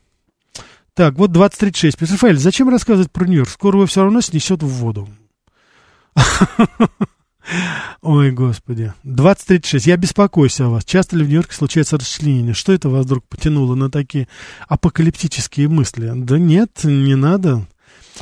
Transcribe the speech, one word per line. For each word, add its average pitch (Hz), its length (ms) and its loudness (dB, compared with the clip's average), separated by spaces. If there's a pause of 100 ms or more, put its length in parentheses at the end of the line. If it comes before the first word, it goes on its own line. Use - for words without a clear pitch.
(960)
Так, 156 200 2
вот 185 180 2
двадцать 190 280 2
тридцать 202 200 -2
шесть. 151 180 0
Пишет: 165 160 -4
«Рафаэль, 185 240 2
зачем 196 320 2
рассказывать 208 400 2
про 180 160 -4
Нью-Йорк? 156 240 2
Скоро 196 280 0
его 196 80 4
всё 190 180 0
равно 220 180 2
снесёт 160 400 -4
в 147 60 -2
воду». 113 400 -6 (1080)
<laughs> 151 60 2 (1800)
Ой, 143 300 2
господи. 120 720 -4
Двадцать 139 460 0
тридцать 180 180 2
шесть. 127 200 -2
«Я 175 100 4
беспокоюсь 175 640 0
о 123 100 0
вас. 113 140 -2
Часто 180 320 -2
ли 156 80 2
в 143 40 -2
Нью-Йорке 156 240 0
случается 147 460 -2
расчленение? 123 560 -2
Что - 180 -2
это 175 160 0
вас 131 160 0
вдруг 127 220 -4
потянуло 143 480 -2
на 135 160 -2
такие 139 380 -6 (400)
апокалиптические 151 1000 -2
мысли?» 120 460 -2
Да 127 240 -2
нет, 175 460 2
не 139 320 2
надо. 143 500 0 (560)